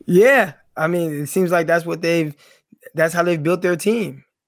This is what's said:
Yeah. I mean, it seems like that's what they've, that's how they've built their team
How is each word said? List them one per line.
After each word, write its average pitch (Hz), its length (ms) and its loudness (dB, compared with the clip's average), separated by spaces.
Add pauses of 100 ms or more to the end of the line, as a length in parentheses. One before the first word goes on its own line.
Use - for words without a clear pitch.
Yeah. 220 460 4 (240)
I 156 100 -2
mean, 170 260 -2 (120)
it - 20 -8
seems 185 240 -2
like 170 160 0
that's 170 180 0
what 165 160 -6
they've, 165 340 0 (600)
that's 160 180 0
how 175 100 0
they've 170 200 0
built 175 180 -2
their 175 160 0
team 196 480 -4 (240)